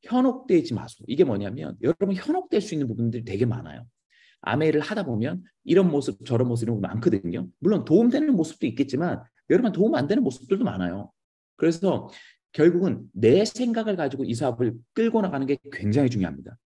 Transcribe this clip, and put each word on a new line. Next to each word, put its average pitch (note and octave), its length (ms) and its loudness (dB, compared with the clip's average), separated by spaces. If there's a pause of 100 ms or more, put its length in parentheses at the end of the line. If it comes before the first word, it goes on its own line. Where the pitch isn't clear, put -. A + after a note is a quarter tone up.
현혹되지 A#3+ 680 2
마소. - 340 -10
이게 C#3+ 160 2
뭐냐면 G2+ 580 -4
여러분 F#3+ 320 0
현혹될 D4+ 480 -2
수 F#3+ 120 -8
있는 C#3+ 140 -4
부분들이 A#2 360 -4
되게 G#2 220 -2
많아요. A#2 400 -8 (560)
아메이를 D3+ 400 2
하다 G#3+ 220 -4
보면 C#3 400 -4 (200)
이런 F#3 260 4
모습, C#3+ 360 -2
저런 B2 220 2
모습 A#2 180 -2
이런 A2+ 140 -2
거 F#2+ 80 -4
많거든요. F#2+ 640 -2 (100)
물론 F3+ 260 2
도움되는 B3 480 4
모습도 D#3+ 340 -2
있겠지만 C3+ 560 -4 (260)
여러분 F#3+ 220 4
도움 G#3 240 2
안 C#3+ 120 0
되는 A#3+ 160 0
모습들도 G3 400 -2
많아요. F#2+ 480 -4 (440)
그래서 E3 540 0 (420)
결국은 E3+ 600 2
내 B2 320 4
생각을 A3+ 520 -2
가지고 C#3 280 -4
이 A#2+ 100 -4
사업을 A#2+ 420 -2 (180)
끌고 A3+ 280 2
나가는 C#3 240 -4
게 C#3 120 -2 (140)
굉장히 A#2 380 0
중요합니다. E2 560 -4